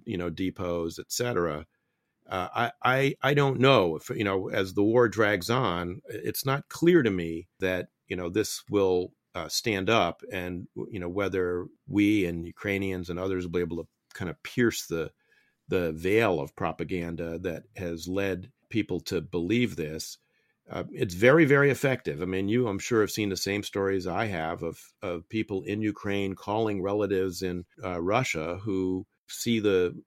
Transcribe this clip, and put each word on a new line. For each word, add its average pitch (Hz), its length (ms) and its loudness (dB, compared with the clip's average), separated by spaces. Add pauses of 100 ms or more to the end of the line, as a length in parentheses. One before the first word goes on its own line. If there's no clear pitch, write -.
you 107 120 -4
know, 87 140 -4
depots, 85 680 -4
et - 140 -12
cetera. 85 540 -2 (600)
Uh, 90 280 -4
I, 117 180 0 (100)
I, 135 400 2
I 139 120 2
don't 139 260 2
know 107 360 6
if, - 120 -12
you 110 160 -2
know, 98 240 0
as 95 240 -2
the 101 100 2
war 117 240 6
drags 101 440 2
on, 90 580 0
it's - 380 -6
not 135 240 -4
clear 170 320 6
to 110 80 4
me 82 380 -4 (120)
that, 92 280 0 (200)
you 92 80 -4
know, 90 140 -4
this 101 400 -2
will, 92 420 2 (220)
uh, 80 140 -8
stand 98 420 -2
up 92 320 2 (100)
and, 90 340 -8 (240)
you 107 80 -8
know, 87 120 -6
whether 92 560 -2 (200)
we 101 380 4
and 85 220 -4
Ukrainians 95 640 -4
and 85 80 -4
others 92 260 -2
will 85 80 -8
be 90 80 0
able 82 240 -4
to - 40 -16 (260)
kind 90 160 -6
of - 120 -14
pierce - 440 0
the, 82 240 -6 (580)
the 87 240 0
veil 92 480 2
of 71 160 -8
propaganda 85 840 -4
that 87 240 -6 (120)
has 85 320 -6
led 92 420 -2 (200)
people 92 300 -2
to 90 200 -4
believe 90 560 -2
this. 78 400 -8 (540)
Uh, 92 140 -6 (100)
it's 90 180 -4
very, 127 320 8
very 143 260 6
effective. 113 520 0
I - 20 -2
mean, 95 240 -2
you, 120 200 2
I'm 98 100 -2
sure, 110 240 2
have 95 80 2
seen 104 180 -2
the 92 80 -2
same 101 260 -2
stories 98 440 -2
I 92 220 -2
have 85 340 -4
of, 80 180 -6 (220)
of 87 260 -6
people 107 360 -4
in 104 180 -4
Ukraine 101 520 -2
calling 104 460 -2
relatives 95 640 0
in, 90 240 -4 (180)
uh, 90 160 -4
Russia 90 640 -2
who 92 440 -2 (220)
see 117 300 -2
the 92 360 2 (120)